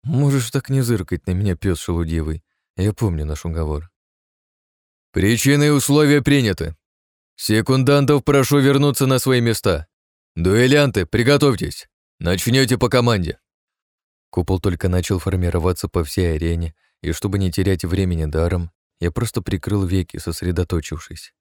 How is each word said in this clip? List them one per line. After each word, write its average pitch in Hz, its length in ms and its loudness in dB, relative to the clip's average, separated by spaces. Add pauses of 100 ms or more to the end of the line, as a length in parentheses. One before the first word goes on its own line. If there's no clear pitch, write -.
«Можешь 139 480 0
так - 180 -4
не 135 120 0
зыркать 101 460 -2
на 92 40 -4
меня, 92 240 0
пёс 87 240 -2
шелудивый. 80 640 -4 (320)
Я 101 180 0
помню 82 320 -2
наш 76 200 -8
уговор». 80 460 -4 (1200)
«Причины 127 560 2
и - 20 4
условия 147 520 4
приняты. 113 540 0 (600)
Секундантов 131 880 2
прошу 143 360 4
вернуться 139 480 2
на 131 120 2
свои 127 220 2
места. 101 460 0 (480)
Дуэлянты, 117 680 2
приготовьтесь. 127 840 0 (320)
Начнёте 117 580 0
по 120 120 0
команде». 117 500 0 (920)
Купол 90 300 -2
только 92 300 -2
начал 90 300 0
формироваться 90 680 -2
по 85 160 -2
всей 85 320 -2
арене, 82 400 -4 (260)
и 80 100 -4
чтобы 101 260 -4
не 92 140 0
терять 95 320 0
времени 87 420 -2
даром, 82 460 -2 (280)
я 87 120 -2
просто 117 300 -4
прикрыл 98 440 -2
веки, 90 320 -2
сосредоточившись. 85 1200 -6